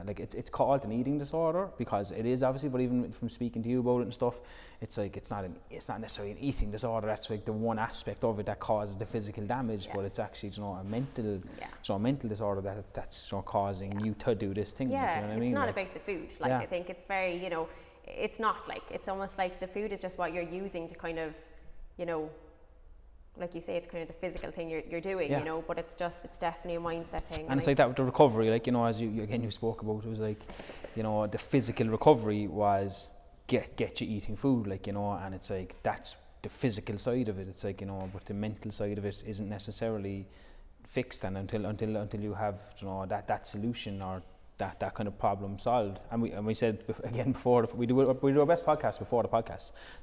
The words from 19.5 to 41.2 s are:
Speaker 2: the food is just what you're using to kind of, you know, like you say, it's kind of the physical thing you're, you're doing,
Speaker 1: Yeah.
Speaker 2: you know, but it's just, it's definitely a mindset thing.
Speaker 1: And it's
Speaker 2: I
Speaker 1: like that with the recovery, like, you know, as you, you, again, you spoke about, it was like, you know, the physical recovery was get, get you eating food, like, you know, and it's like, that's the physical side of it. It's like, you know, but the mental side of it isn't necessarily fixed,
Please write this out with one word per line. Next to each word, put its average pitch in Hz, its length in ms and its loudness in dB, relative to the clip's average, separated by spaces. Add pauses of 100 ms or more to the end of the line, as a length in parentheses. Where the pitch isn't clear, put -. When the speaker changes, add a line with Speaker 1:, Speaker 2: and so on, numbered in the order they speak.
Speaker 2:
the 185 80 -4
food 208 240 -4
is 196 80 -4
just 185 180 -6
what 175 140 0
you're 175 100 -2
using 175 460 -6
to 165 80 -12
kind 165 240 -6
of, 156 160 -4 (600)
you 175 80 -4
know, 160 240 0 (1080)
like 175 180 -6
you 165 60 -6
say, 175 160 -2
it's 170 100 -4
kind 170 140 -6
of 165 80 -8
the - 60 -12
physical - 360 -4
thing 165 180 -6
you're, 160 120 -2
you're 170 180 -4
doing, 180 320 0
Speaker 1:
Yeah. 143 80 4
Speaker 2:
you 147 60 -4
know, 160 200 -2
but 170 140 -2
it's - 160 -8
just, 175 300 -4
it's - 120 -12
definitely 170 380 -2
a 170 40 0
mindset 165 460 -2
thing. 156 220 -6
Speaker 1:
And 135 100 4
it's 123 100 4
Speaker 2:
I 143 40 6
Speaker 1:
like 131 60 6
that 135 100 10
with 127 80 0
the 135 80 2
recovery, 120 460 8
like, 117 180 4
you 123 60 4
know, 120 100 6
as 113 160 2
you, 117 100 0
you, 107 140 -2
again, 117 180 0
you 113 100 0
spoke 113 300 -2
about, 107 220 -2
it 113 60 -6
was 110 100 -4
like, 107 220 0 (520)
you 113 100 0
know, 107 220 4
the 107 120 -2
physical 117 500 2
recovery 110 600 6
was 98 600 2 (380)
get, - 300 2
get - 240 0
you 120 60 -2
eating 107 280 -2
food, 123 320 4
like, 98 200 -4
you 98 60 -4
know, 101 200 0
and 95 200 -4
it's - 160 -8
like, 92 340 -4
that's - 340 -2 (240)
the 104 80 -8
physical 107 480 0
side 123 320 2
of 95 100 -2
it. 95 80 -6
It's 95 160 -10
like, 98 160 -2
you 95 80 -4
know, 95 240 -4
but 98 140 -10
the - 80 -6
mental 107 380 -4
side 104 260 0
of 101 80 -2
it 98 200 -4
isn't 104 220 -4
necessarily 101 800 -2 (560)
fixed, - 400 -4